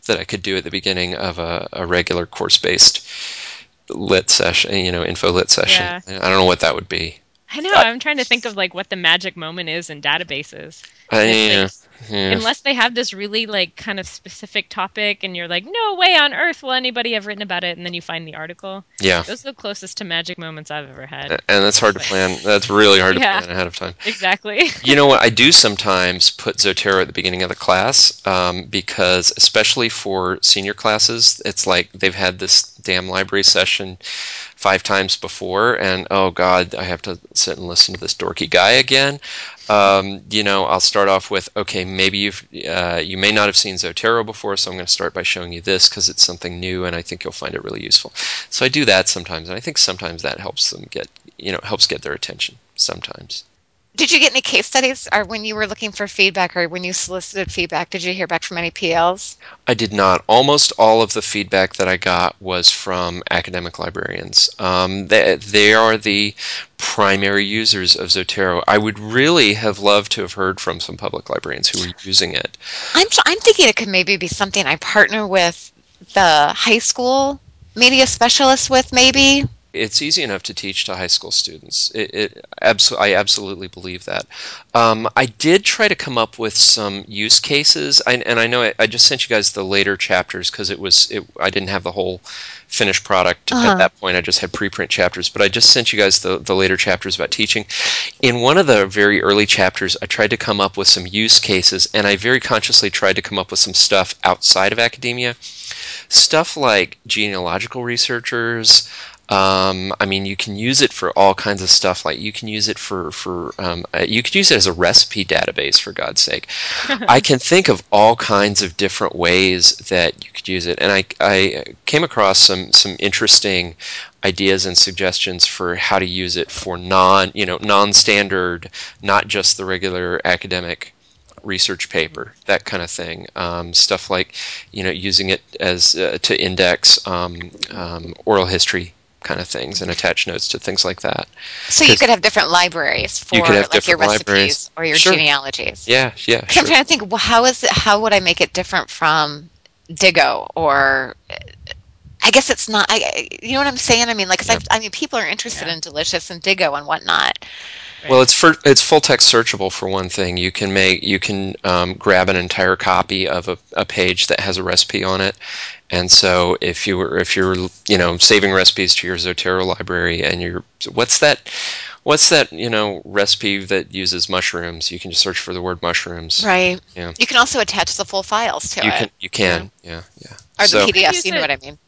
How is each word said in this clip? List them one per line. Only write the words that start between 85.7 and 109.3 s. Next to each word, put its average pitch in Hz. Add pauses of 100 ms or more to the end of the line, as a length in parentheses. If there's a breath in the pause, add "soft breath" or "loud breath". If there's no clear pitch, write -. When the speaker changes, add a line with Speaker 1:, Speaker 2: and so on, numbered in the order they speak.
Speaker 1:
to 196
come 127
up 113
with 113
some 98
use 104
cases, 147
I, 123
and 117
I 113
know 123
I, 107
I 113
just 117
sent 131
you -
guys 104
the 101
later 98
chapters 90
'cause 98
it 98
was, -
it, 101 (160)
I 92
didn't 95
have 95
the 90
whole 92 (480 loud breath)
finished -
product 175
Speaker 3:
Uh-huh. 233
Speaker 1:
at 185
that -
point. 90
I 90
just 87
had 92
preprint 95
chapters, 90
but 101
I 101
just 107
sent 120
you 104
guys 98
the, 92
the 98
later 95
chapters 92
about 85
teaching. 110 (560 loud breath)
In 120
one 139
of 180
the 104
very 101
early 104
chapters, -
I 110
tried 107
to 117
come 104
up 98
with 98
some 92
use 107
cases, 95
and 104
I 101
very 120
consciously -
tried 95
to 95
come 98
up 92
with 95
some 95
stuff - (100)
outside 95
of 113
academia. 120 (720 loud breath)
Stuff -
like 107 (100)
genealogical 101
researchers. 117 (400 loud breath)
Um, 95